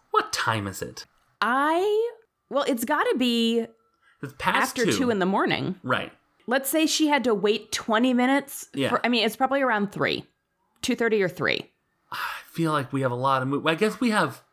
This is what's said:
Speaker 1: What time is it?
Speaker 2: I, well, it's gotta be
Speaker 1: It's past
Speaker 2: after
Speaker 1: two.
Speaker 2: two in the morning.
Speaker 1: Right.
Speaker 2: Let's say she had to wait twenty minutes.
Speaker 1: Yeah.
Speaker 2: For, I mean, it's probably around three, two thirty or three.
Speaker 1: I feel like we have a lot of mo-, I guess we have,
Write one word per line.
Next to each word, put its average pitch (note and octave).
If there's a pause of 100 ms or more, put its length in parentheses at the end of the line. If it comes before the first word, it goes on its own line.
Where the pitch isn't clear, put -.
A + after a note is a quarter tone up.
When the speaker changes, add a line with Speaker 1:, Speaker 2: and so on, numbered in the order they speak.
(100)
Speaker 1:
What G#4
time A2
is F#2
it? - (340)
Speaker 2:
I, E4+ (400)
well, C#4
it's A#3+
gotta F4
be A#3 (560)
Speaker 1:
It's C#3
past G#3
Speaker 2:
after B3
Speaker 1:
two. E3+
Speaker 2:
two B3
in G#3+
the F3
morning. G3
Speaker 1:
Right. - (340)
Speaker 2:
Let's C4+
say D#4+
she D#4
had C#4+
to A#3
wait G#3
twenty A#3
minutes. C4
Speaker 1:
Yeah. C3
Speaker 2:
For, -
I -
mean, A#3
it's G#3+
probably C4+
around G#3
three, G#2 (560)
two B3
thirty A3
or F#3
three. A2+ (400)
Speaker 1:
I - (320)
feel D#3+
like C#3
we C3+
have B2+
a B2
lot C3
of C3
mo-, C#3
I D#3+
guess G#3
we B3
have, F3 (100)